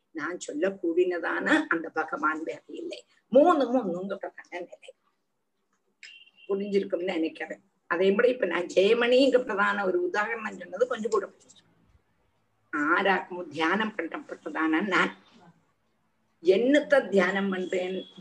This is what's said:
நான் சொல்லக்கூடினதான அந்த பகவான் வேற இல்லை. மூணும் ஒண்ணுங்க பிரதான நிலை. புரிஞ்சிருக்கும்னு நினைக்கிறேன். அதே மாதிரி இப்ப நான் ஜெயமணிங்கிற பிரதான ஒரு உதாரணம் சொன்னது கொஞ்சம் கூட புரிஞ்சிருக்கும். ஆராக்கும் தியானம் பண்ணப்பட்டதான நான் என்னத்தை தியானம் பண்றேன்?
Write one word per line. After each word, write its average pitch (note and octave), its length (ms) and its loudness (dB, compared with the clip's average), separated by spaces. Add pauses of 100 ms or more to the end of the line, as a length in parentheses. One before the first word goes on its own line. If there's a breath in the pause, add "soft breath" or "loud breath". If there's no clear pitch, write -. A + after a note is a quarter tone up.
(120)
நான் E3 260 -6
சொல்லக்கூடினதான F3+ 1300 0
அந்த E3 220 -2
பகவான் D#3 540 -4
வேற D#3 240 -10
இல்லை. - 380 -14 (260)
மூணும் C#4 420 6
ஒண்ணுங்க G3 420 -2
பிரதான - 340 -14
நிலை. - 440 -14 (1600)
புரிஞ்சிருக்கும்னு G3 640 0
நினைக்கிறேன். D#3+ 500 -6 (240)
அதே F3+ 220 2
மாதிரி A#3+ 240 4
இப்ப G3+ 120 -2
நான் F3 200 -2
ஜெயமணிங்கிற A#3+ 800 4
பிரதான G3+ 420 0
ஒரு F3+ 180 0
உதாரணம் G#3 540 -4
சொன்னது F3+ 300 -2
கொஞ்சம் A3 240 -4
கூட - 140 0
புரிஞ்சிருக்கும். - 360 -20 (1080)
ஆராக்கும் F3 800 -2
தியானம் E3+ 480 -2
பண்ணப்பட்டதான D#3+ 920 -4
நான் F#3 260 0 (1300)
என்னத்தை B3+ 640 2
தியானம் G3 400 2
பண்றேன்? F#3 560 -4 (160)